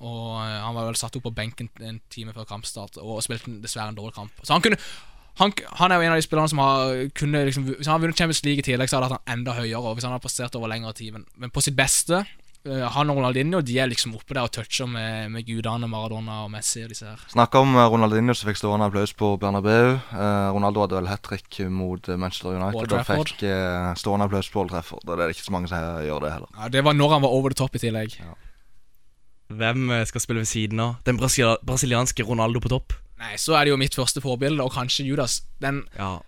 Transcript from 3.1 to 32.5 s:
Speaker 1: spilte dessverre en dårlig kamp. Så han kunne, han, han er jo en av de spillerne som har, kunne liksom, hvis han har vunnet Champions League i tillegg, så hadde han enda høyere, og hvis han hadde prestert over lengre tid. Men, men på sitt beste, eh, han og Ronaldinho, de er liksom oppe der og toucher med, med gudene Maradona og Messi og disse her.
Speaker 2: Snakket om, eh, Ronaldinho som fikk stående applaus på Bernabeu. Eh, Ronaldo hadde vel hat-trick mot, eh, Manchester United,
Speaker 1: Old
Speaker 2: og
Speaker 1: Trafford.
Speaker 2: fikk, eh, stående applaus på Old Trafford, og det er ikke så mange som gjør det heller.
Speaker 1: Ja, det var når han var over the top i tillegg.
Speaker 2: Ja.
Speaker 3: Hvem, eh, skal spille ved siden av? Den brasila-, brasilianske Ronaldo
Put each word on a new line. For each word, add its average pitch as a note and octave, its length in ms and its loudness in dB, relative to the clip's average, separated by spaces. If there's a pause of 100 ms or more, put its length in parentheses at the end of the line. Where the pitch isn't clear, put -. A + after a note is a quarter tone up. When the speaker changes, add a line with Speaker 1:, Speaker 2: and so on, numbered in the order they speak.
Speaker 1:
spilte A#2 380 -8
dessverre A2 300 -6
en G#2+ 40 -12
dårlig A2 220 -12
kamp. G#2 140 -14 (100)
Så D3+ 100 2
han E3+ 120 6
kunne, G#3+ 120 4 (600)
han, G3+ 140 6 (260)
han F3+ 140 6
er F3 80 6
jo E3 80 4
en E3 80 4
av - 20 4
de D#3 60 0
spillerne D#3 260 2
som D3+ 100 0
har, C3 440 2 (100)
kunne D3 320 2
liksom, C3+ 240 -2
hvis D3 160 -6
han D#3 80 4
har E3 80 2
vunnet E3 160 2
Champions E3 240 2
League C#3+ 180 2
i - 60 -4
tillegg, B2+ 240 0
så C3+ 80 2
hadde B2+ 160 0
han A#2+ 240 -6
enda B2 180 -4
høyere, A2+ 220 -4
og A2+ 160 -4
hvis A#2+ 100 -6
han B2+ 80 -4
hadde B2 140 -8
prestert A#2+ 320 -6
over A2 100 -6
lengre A2 280 -8
tid. A2 180 -12
Men, G#2 80 -16 (140)
men A#2+ 160 -12
på C#3+ 100 0
sitt C#3 140 0
beste, D#3+ 460 2 (420)
eh, C3 160 -4 (140)
han D3 180 4
og C#3 60 2
Ronaldinho, C3+ 420 2
de B2 180 0
er C3 120 4
liksom A2+ 260 -2
oppe - 160 -12
der B2 140 0
og - 40 -4
toucher B2 380 -4
med, A2 420 -6
med A#2 140 -8
gudene A2+ 420 -2
Maradona A2 600 -6
og - 40 -10
Messi G#2+ 320 -4
og A2+ 60 -14
disse A2+ 160 -14
her. G#2+ 240 -16
Speaker 2:
Snakket A#2+ 320 6
om, C3+ 160 8
eh, A#2+ 160 12
Ronaldinho A2+ 400 6
som G#2 160 -2
fikk G#2 140 -2
stående G#2 260 4
applaus G2+ 240 0
på G#2+ 160 2 (100)
Bernabeu. G#2 540 4
Eh, G#2 640 0
Ronaldo G#2 260 2
hadde F#2+ 140 0
vel F2+ 160 -2
hat-trick - 560 -8
mot, F#2 400 -4
eh, F2+ 80 -2
Manchester F#2 400 -4
United, G2+ 240 -2
Speaker 1:
Old A#2+ 80 -4
Speaker 2:
og B2 80 2
Speaker 1:
Trafford. A2+ 400 0
Speaker 2:
fikk, G#2 80 -4
eh, F2+ 560 0
stående G2+ 240 2
applaus G2 240 -2
på G2 160 0
Old F2 80 -8
Trafford, - 320 -8
og F2 160 -4
det E2 80 2
er E2 80 -6
ikke - 80 -12
så G2+ 80 -4
mange F2 160 -2
som E2 320 -4
gjør D2+ 240 -2
det D2+ 80 -4
heller. - 240 -12
Speaker 1:
Ja, A2+ 160 -8
det C3+ 100 2
var D3 140 4
når D3 160 6
han C#3+ 160 6
var C3 80 2
over C3+ 160 0
the - 80 -2
top C3 160 -2
i A#2+ 80 -4
tillegg. A2 340 -4
Speaker 2:
Ja. E2+ 140 -14 (1200)
Speaker 3:
Hvem, B2 380 0
eh, A#2 180 2
skal A#2+ 160 -6
spille A2+ 160 0
ved A2 80 -2
siden A2 320 -2
av? A#2+ 240 -2
Den B2 160 2
brasila-, A#2+ 420 4
brasilianske B2 600 0
Ronaldo A#2 340 2